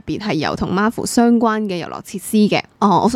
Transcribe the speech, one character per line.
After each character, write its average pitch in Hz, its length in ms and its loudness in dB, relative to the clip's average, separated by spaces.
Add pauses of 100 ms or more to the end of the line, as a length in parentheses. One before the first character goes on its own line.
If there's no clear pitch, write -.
邊 - 140 -6
係 202 140 -4
有 120 200 -2
同 - 180 -4
Marvel 208 320 -2
相 233 360 2
關 220 220 0
嘅 185 160 -4
遊 160 100 -8
樂 64 140 -12
設 - 200 -12
施 - 140 -2 (120)
嘅。 - 140 0 (160)
哦， 202 240 4
我， 214 140 4